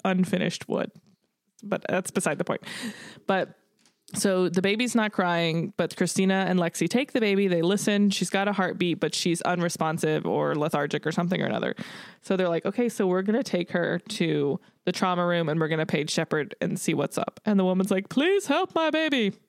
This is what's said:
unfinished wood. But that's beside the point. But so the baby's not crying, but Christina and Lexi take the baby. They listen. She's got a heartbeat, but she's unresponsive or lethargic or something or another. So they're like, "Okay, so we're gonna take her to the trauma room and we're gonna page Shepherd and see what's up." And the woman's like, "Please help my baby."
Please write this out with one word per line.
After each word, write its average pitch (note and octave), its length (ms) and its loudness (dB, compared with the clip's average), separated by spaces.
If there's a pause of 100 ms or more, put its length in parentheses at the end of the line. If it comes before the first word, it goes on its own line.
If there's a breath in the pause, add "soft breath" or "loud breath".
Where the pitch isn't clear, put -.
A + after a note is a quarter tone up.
unfinished F#3 640 0
wood. - 220 -2 (680)
But - 280 -6
that's F#3 220 -2
beside D#3 260 0
the - 80 -4
point. - 160 -4 (680 loud breath)
But F#3 280 0 (580)
so F#3 340 2
the F3+ 140 0
baby's G#3+ 340 2
not G#3+ 160 2
crying, E3+ 640 0
but E3 220 -2
Christina F#3+ 500 2
and F#3 120 2
Lexi E3 280 0
take C4 240 0
the C4 80 0
baby. G3+ 280 4
They E3+ 160 2
listen. G3+ 480 2
She's F#3 180 -2
got G3 180 0
a G3+ 60 0
heartbeat, F3+ 480 0
but D#3 140 -2
she's E3+ 260 0
unresponsive E3 840 0
or D3 300 0
lethargic D3 520 -2
or D#3 40 -2
something F3 300 0
or C#3+ 40 0
another. - 300 -2 (460 loud breath)
So F#3+ 160 -2
they're F#3 100 2
like, E3 180 0
"Okay, A#3+ 220 0
so G#3+ 200 0
we're F#3 160 2
gonna G#3+ 200 0
take - 280 -4
her E3+ 280 0 (100)
to D3 500 0 (260 soft breath)
the F#3 60 0
trauma F3 340 0
room E3+ 240 0
and D#3+ 100 0
we're D#3 100 0
gonna D#3+ 180 0
page D3+ 240 -2
Shepherd D#3 500 -2
and - 180 -2
see - 140 0
what's C#3+ 240 -2
up." - 300 -4
And G#3 120 4
the F#3 60 4
woman's F#3 240 2
like, F#3+ 200 0
"Please F#4+ 360 2
help E4+ 300 0
my D#4+ 160 2
baby." C#4 420 2 (140)